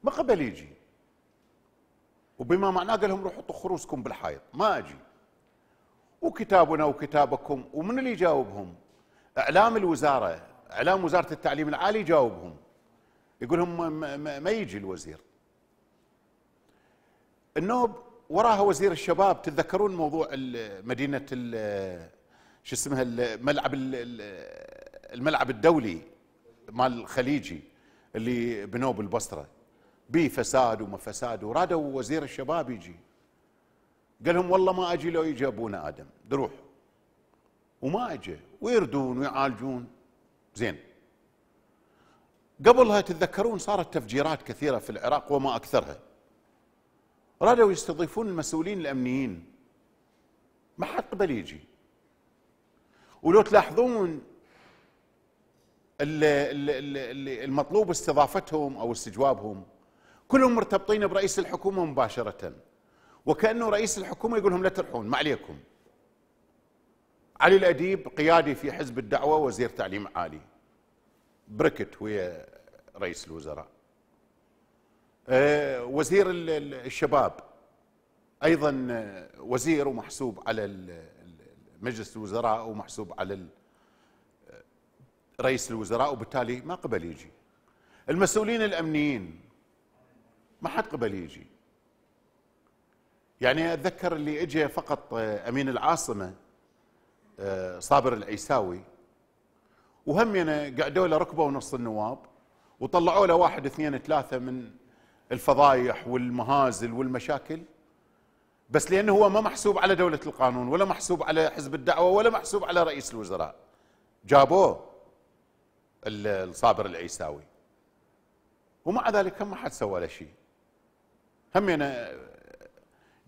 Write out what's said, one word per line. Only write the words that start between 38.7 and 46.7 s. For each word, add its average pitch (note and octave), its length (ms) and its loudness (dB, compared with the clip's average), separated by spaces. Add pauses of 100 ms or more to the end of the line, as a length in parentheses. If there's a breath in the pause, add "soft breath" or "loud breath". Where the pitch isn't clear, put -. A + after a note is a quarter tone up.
ويعالجون. C3 720 -4 (680)
زين، G2 240 -4 (1900 soft breath)
قبلها A3+ 360 10
تتذكرون F#3 560 -2
صارت F#3+ 360 -2
تفجيرات C#3+ 500 -2
كثيرة C3 340 -2
في - 120 -6
العراق B2 420 -2
وما C3+ 240 2
أكثرها، F2+ 440 -2 (1400)